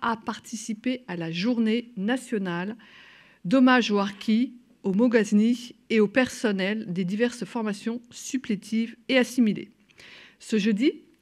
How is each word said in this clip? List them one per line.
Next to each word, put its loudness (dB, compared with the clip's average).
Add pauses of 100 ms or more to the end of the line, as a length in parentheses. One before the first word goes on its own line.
a -2
participé -8
à -8
la -6
journée -2
nationale -4 (720)
d'hommage 4
aux 2
harkis, 0 (280)
aux 0
moghaznis 2 (160)
et 4
au 6
personnel 0
des -2
diverses -2
formations -6
supplétives -6 (120)
et 4
assimilées. 0 (680)
Ce -2
jeudi, 2 (300)